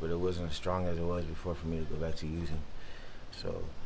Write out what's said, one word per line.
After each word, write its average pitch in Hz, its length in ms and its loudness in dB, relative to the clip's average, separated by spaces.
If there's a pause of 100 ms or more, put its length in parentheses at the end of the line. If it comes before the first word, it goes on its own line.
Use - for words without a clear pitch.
but 82 100 2
it 85 80 2
wasn't 87 320 2
as - 60 0
strong 90 300 2
as 85 120 4
it 85 60 2
was 87 200 2
before 80 300 -2
for 80 120 -4
me 80 120 0
to 80 60 0
go 80 120 0
back 80 200 2
to 80 100 0
using. 80 340 0 (720)
So - 320 -4 (240)